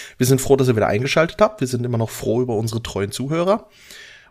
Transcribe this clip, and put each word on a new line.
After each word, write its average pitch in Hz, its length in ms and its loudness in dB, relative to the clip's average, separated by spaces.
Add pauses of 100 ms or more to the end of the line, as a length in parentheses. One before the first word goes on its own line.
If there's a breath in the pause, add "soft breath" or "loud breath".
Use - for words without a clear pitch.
(180 loud breath)
Wir 131 80 0
sind 127 160 4
froh, 139 140 4
dass 131 120 4
ihr 123 80 4
wieder 104 120 2
eingeschaltet 139 540 0
habt. 214 200 2
Wir 131 60 0
sind 123 180 -4
immer 120 140 -2
noch 113 100 -2
froh 113 320 -2
über 123 140 -2
unsere 113 260 -2
treuen 101 300 -4
Zuhörer. 170 580 -2 (600 loud breath)